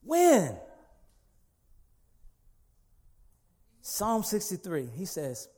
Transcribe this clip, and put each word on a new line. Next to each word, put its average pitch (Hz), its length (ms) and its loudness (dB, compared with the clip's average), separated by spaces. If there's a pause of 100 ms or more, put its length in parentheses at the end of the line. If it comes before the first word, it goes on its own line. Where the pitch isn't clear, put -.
When?" 269 520 6 (3250)
Psalm 220 420 -2
sixty-three, 175 720 -4
he 180 120 -8
says 139 520 -8